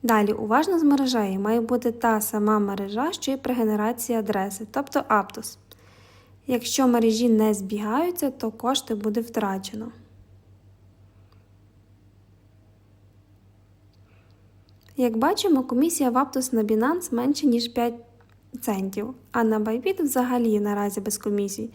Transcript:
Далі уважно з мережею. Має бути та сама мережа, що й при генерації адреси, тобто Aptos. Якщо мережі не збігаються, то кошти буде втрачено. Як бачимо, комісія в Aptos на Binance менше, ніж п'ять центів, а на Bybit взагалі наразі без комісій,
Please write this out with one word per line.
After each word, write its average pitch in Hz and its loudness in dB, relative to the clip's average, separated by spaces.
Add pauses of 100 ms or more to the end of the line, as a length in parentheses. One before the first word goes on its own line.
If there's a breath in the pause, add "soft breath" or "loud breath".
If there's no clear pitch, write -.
Далі 214 4
уважно 247 2
з 320 0
мережею. 254 2
Має 220 0
бути 240 0
та 226 2
сама 214 2
мережа, 202 -2
що - -4
й 269 -2
при - -4
генерації 226 0
адреси, 202 -4
тобто 285 -2
Aptos. 214 -2 (880 soft breath)
Якщо 254 0
мережі 233 4
не 214 4
збігаються, 220 -2
то 233 -6
кошти 233 -2
буде 214 -2
втрачено. 214 -4 (4000 soft breath)
Як 240 0
бачимо, 302 2
комісія 262 2
в 233 -2
Aptos 262 -2
на 220 2
Binance 240 0
менше, 262 0
ніж 233 2
п'ять 240 -2 (680)
центів, 202 -4 (180)
а 233 2
на 220 2
Bybit 254 -2
взагалі 247 2
наразі 202 -2
без 208 -4
комісій, 202 -4